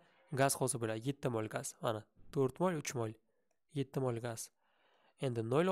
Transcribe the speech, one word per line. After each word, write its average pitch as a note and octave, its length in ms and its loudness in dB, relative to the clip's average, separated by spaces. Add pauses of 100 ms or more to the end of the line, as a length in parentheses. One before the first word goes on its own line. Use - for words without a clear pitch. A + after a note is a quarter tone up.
(320)
gaz C3+ 240 4
hosil B2+ 260 0
bo'ladi, A2+ 260 -2
yetti C#3 200 -2
mol A2 240 0
gaz. B2+ 220 -6 (100)
Mana, A2 160 0 (320)
to'rt C#3 320 2
mol, F3 160 0
uch - 160 -8
mol, A2+ 160 -2 (640)
yetti C#3 240 -2
mol B2 240 0
gaz. A#2 240 -6 (720)
Endi A#2 240 0
nol C#3 260 4